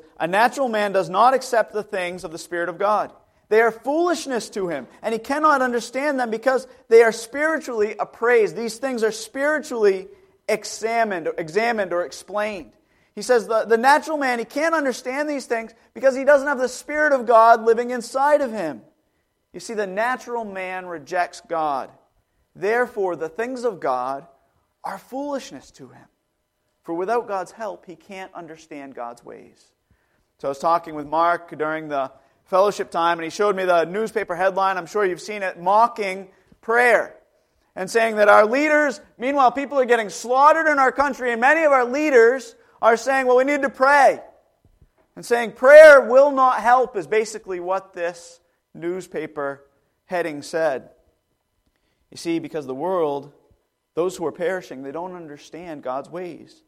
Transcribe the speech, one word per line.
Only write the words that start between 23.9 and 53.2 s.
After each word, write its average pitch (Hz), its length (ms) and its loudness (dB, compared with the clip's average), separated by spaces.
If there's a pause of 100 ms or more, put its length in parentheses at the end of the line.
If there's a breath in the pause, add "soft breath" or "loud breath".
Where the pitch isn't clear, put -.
are 196 140 -10
foolishness 262 720 -12
to 127 180 -20
him. 127 180 -20 (760)
For 170 100 -10
without 220 340 -4
God's 190 240 -8
help, 208 360 -14
he 170 80 -18
can't 190 400 -18
understand 151 580 -18
God's 120 320 -14
ways. 107 460 -20 (640)
So 139 100 -10
I - 20 -2
was 139 100 -6
talking 170 340 -2
with 147 140 -12
Mark 170 500 -2
during 156 300 -6
the 139 240 -4 (320 soft breath)
fellowship 190 480 0
time, 170 260 0
and 165 60 -10
he 160 80 -8
showed 202 240 0
me 185 100 -4
the 170 200 2
newspaper 202 500 -6
headline, 190 420 0
I'm 175 80 -8
sure 208 180 -4
you've 180 160 -2
seen 208 220 -12
it, 180 180 -6
mocking 196 680 0 (340 soft breath)
prayer. 226 540 2 (600)
And 185 140 -8
saying 226 280 0
that 202 120 6
our 208 160 8
leaders, 294 560 0 (160)
meanwhile 262 340 2
people 277 280 -4
are 254 60 2
getting 226 240 0
slaughtered 294 580 4
in 294 120 2
our 262 120 4
country, 247 400 -2
and 226 100 -4
many 311 220 4
of 294 80 4
our 254 140 2
leaders 254 680 2 (260 soft breath)
are 226 160 4
saying, 269 280 -2
"Well, 247 120 4
we 262 80 4
need 285 180 0
to 269 60 0
pray." 262 520 4 (920)
And 175 100 -16
saying, 233 280 -2
"Prayer 294 480 12
will 262 300 6
not 254 300 2
help," 240 340 2
is 160 120 -6
basically 214 520 -4
what 185 340 -6
this 175 460 -10 (340)
newspaper 156 920 -8 (400)
heading 165 380 -6
said. 151 480 -4 (1200)
You 131 60 -20
see, 165 220 -4
because 151 280 -10
the 131 80 -8
world, 147 580 -4 (640)